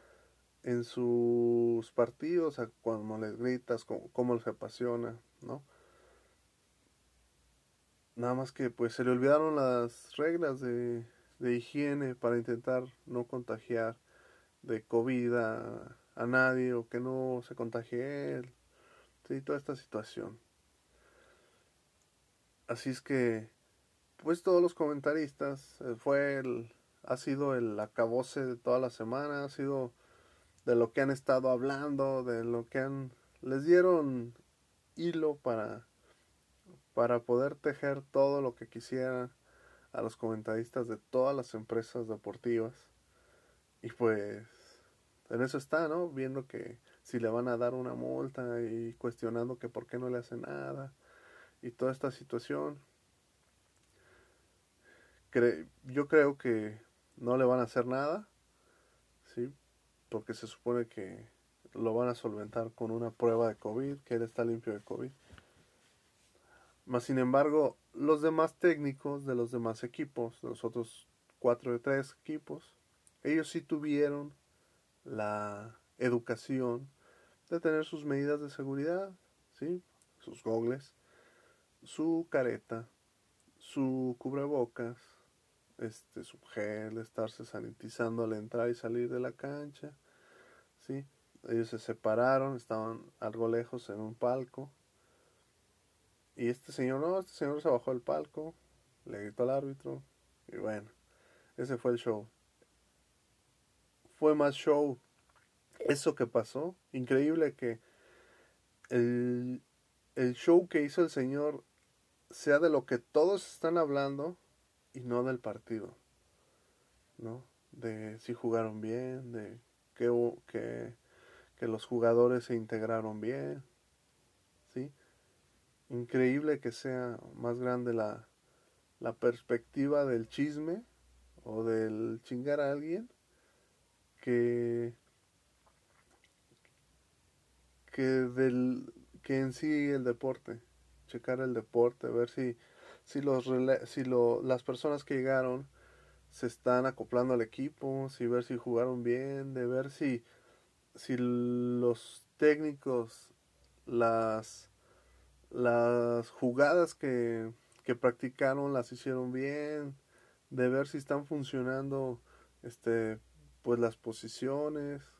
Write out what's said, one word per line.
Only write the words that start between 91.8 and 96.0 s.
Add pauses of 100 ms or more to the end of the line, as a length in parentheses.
estaban (180)
algo
lejos
en
un
palco. (1600)